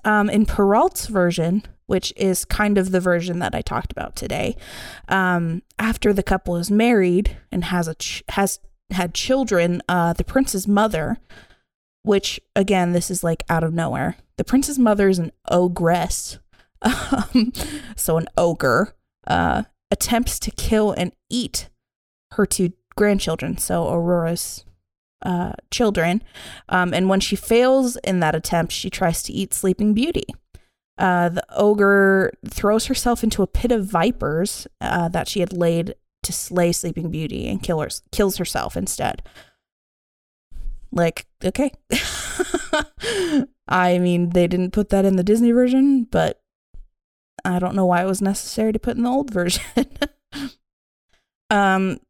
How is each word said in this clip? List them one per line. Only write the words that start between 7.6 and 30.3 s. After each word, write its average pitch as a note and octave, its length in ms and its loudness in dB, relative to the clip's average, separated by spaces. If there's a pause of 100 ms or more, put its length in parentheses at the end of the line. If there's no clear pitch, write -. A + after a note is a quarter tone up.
has F3 220 -2
a D#3+ 80 -6
ch-, - 360 -10
has - 300 0 (300)
had F3+ 240 -2
children, F#3 760 2
uh, E3+ 240 2
the - 120 -2
prince's C4 420 0
mother, A3 520 2 (840)
which, G3 380 0 (140)
again, F#3+ 380 2
this F3 180 0
is, F3+ 140 -4
like, E3 240 0
out E3 160 0
of D#3+ 80 -2
nowhere. E3 440 -4 (200)
The - 80 -2
prince's C#4 340 0
mother G#3 300 4
is F#3+ 100 2
an E3 140 -4 (160)
ogress, F3 920 0 (220)
<laughs> - 220 -20
um, B3 680 0 (440)
so E3 200 0
an E3 200 -2
ogre, E3 580 2 (320)
uh, - 380 0 (260)
attempts - 500 -2
to - 120 -4
kill G#3+ 400 0
and F3+ 200 -4 (180)
eat - 380 -6 (640)
her G3+ 140 2
two F3+ 260 0 (240)
grandchildren, G3 640 0
so E3+ 300 -2
Aurora's, E3+ 760 -2 (580)
uh, F3+ 300 -4 (180)
children. G3+ 520 0 (460)
Um, F3+ 260 0
and F#3 140 2
when G3 120 4
she - 160 -2
fails B3 640 2
in F#3 220 0
that D#3 140 2
attempt, E3 380 -2
she - 180 -6
tries E3 340 -2
to - 80 -12
eat F#3+ 200 -6
Sleeping G#3 420 2
Beauty. C4+ 320 -2 (720)